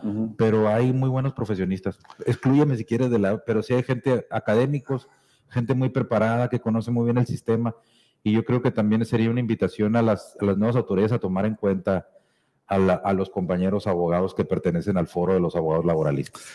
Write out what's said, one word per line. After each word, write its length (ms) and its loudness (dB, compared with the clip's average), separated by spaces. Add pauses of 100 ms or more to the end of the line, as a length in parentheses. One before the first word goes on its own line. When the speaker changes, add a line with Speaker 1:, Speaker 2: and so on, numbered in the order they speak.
Speaker 1:
Ujú. 340 -4
Speaker 2:
pero 320 2
hay 240 2
muy 160 0
buenos 240 -2
profesionistas. 680 -4 (280)
Exclúyeme 500 2
si 80 -4
quieres 260 0
de 80 2
la, 200 2
pero 240 -2
sí 120 -2
hay 80 2
gente, 480 -2
académicos, 800 -2 (400)
gente 260 -2
muy 140 0
preparada 600 0
que 120 -2
conoce 300 -2
muy 140 0
bien 140 2
el 80 2
sistema, 480 -2 (480)
y 100 2
yo 120 2
creo 180 0
que 80 2
también 340 2
sería 260 0
una 100 -2
invitación 560 0
a 60 4
las, 380 0
a 40 -4
las 120 2
nuevas 200 0
autoridades 360 0
a 60 0
tomar 280 -2
en 80 -2
cuenta 540 -2 (580)
a 100 -2
la, 180 4
a 200 -2
los 160 -2
compañeros 560 -2
abogados 480 0
que 100 -2
pertenecen 540 -2
al 80 0
foro 260 -2
de 80 2
los 160 -2
abogados 300 0
laboralistas. 560 -2 (120)